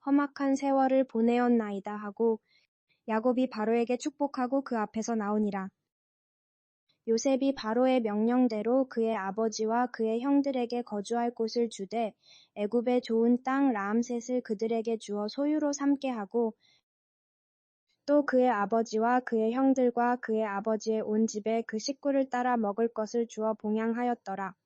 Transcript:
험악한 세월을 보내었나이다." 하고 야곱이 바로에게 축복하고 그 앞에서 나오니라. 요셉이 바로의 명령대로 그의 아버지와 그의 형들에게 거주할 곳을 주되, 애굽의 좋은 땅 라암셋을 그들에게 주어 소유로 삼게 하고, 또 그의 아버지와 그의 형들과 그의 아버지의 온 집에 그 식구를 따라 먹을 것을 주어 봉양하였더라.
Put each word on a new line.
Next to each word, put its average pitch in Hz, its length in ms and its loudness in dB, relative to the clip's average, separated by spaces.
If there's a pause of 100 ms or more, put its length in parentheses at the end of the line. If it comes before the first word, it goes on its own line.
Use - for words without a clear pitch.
험악한 277 500 2
세월을 269 500 2
보내었나이다." 226 880 0
하고 214 440 -2 (680)
야곱이 240 420 2
바로에게 233 480 0
축복하고 277 680 -2
그 247 140 -4
앞에서 220 380 -4
나오니라. 202 540 -2 (1400)
요셉이 269 480 2
바로의 254 460 2
명령대로 226 840 2
그의 226 280 -2
아버지와 220 720 -2
그의 226 340 -2
형들에게 262 640 0
거주할 233 480 -4
곳을 233 380 -2
주되, 214 440 -6 (420)
애굽의 240 460 0
좋은 233 420 2
땅 269 300 2
라암셋을 233 680 -2
그들에게 226 560 -2
주어 208 300 -4
소유로 294 460 0
삼게 277 360 0
하고, 226 460 -2 (1500)
또 285 180 4
그의 254 240 4
아버지와 226 720 2
그의 226 320 0
형들과 247 640 2
그의 220 260 -2
아버지의 220 580 -2
온 214 260 0
집에 220 400 -2
그 220 100 -6
식구를 269 540 -2
따라 247 260 0
먹을 220 300 0
것을 226 400 -2
주어 220 260 -2
봉양하였더라. 220 1000 -4 (100)